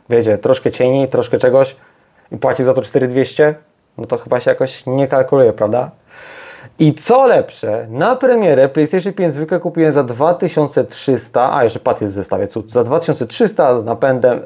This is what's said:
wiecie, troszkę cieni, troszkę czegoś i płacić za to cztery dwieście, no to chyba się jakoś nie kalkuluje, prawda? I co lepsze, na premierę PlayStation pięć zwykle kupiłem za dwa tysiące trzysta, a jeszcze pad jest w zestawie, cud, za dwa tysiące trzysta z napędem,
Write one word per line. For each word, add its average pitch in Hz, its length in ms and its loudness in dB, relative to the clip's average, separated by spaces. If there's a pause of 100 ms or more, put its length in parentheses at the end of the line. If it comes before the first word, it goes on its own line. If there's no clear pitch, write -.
(100)
wiecie, 113 280 2
troszkę 127 320 0
cieni, 131 380 0
troszkę 120 300 -2
czegoś 131 380 2 (560)
i - 40 -10
płacić 131 300 -2
za 131 80 4
to 127 80 -2
cztery 127 260 -2
dwieście, 135 460 0 (440)
no - 80 -10
to 120 120 -4
chyba 123 220 -4
się 131 100 0
jakoś - 360 -4
nie 131 220 0
kalkuluje, 131 440 2
prawda? 113 380 -2 (880)
I 151 160 4
co 262 320 2
lepsze, 117 640 0
na 175 260 0
premierę 202 520 2
PlayStation 165 440 -2
pięć 170 220 -2
zwykle 156 260 -4
kupiłem 160 320 0
za 139 120 2
dwa 127 300 0
tysiące 151 500 -2
trzysta, 127 720 -2
a 135 100 2
jeszcze 110 140 0
pad - 220 -2
jest 101 140 -6
w - 20 -10
zestawie, 98 320 -4
cud, 110 220 -10
za 120 140 0
dwa 135 160 -2
tysiące 131 260 -4
trzysta 156 520 0
z 110 60 -4
napędem, 123 600 0